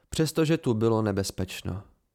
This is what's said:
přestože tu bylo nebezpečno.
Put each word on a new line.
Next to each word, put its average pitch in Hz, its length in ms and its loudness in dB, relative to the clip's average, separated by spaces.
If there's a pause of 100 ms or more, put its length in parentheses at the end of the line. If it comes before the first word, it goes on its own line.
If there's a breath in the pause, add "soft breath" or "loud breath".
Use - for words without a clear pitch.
přestože 160 500 2
tu 123 160 0
bylo 110 280 2
nebezpečno. 98 800 -4 (320)